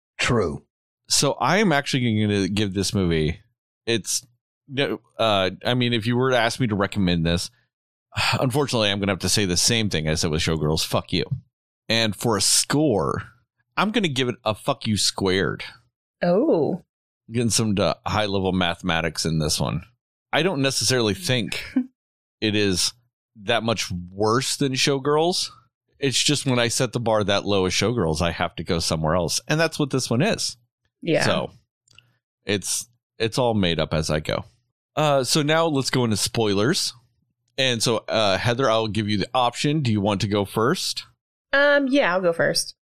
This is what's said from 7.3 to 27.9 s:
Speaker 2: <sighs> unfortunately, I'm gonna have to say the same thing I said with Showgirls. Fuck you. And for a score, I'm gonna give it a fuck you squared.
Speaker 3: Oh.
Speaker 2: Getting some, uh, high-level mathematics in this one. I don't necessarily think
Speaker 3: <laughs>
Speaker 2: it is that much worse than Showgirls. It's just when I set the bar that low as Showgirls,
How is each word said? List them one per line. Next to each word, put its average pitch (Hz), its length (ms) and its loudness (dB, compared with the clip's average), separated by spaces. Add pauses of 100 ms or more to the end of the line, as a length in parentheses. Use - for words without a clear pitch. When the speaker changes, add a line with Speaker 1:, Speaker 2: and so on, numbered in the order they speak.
Speaker 2:
<sighs> - 260 0
unfortunately, 127 500 0
I'm 101 100 0
gonna 98 120 0
have 90 80 -2
to 92 80 -2
say 104 160 2
the 90 120 0
same 110 340 2
thing 78 180 -2
I 78 60 0
said 80 160 -2
with 78 120 0
Showgirls. 78 440 0
Fuck - 260 -4
you. 85 120 0 (640)
And 110 260 0
for 113 220 0
a 98 40 -2
score, 120 840 0 (520)
I'm 190 140 0
gonna 208 180 0
give 131 200 -2
it 123 160 -4
a 110 100 0
fuck - 320 -4
you 107 100 2
squared. 92 680 0 (580)
Speaker 3:
Oh. 180 600 2 (460)
Speaker 2:
Getting 117 200 0
some, 110 280 0
uh, 90 160 2 (120)
high-level 98 460 0
mathematics 85 720 -2
in 80 140 0
this 76 200 0
one. 62 220 -4 (500)
I 139 100 2
don't 165 200 -2
necessarily 120 520 0
think 117 500 -4 (380)
Speaker 3:
<laughs> - 380 -20
Speaker 2:
it 107 140 0
is 101 380 0 (500)
that 110 220 0
much 113 260 -2 (220)
worse 107 440 0
than 139 180 -2
Showgirls. 147 760 0 (480)
It's 135 240 0
just - 240 0
when 127 120 2
I 117 100 2
set 127 240 -2
the 120 80 -4
bar 110 240 2
that 98 220 0
low 98 200 2
as 90 60 0
Showgirls, 95 500 0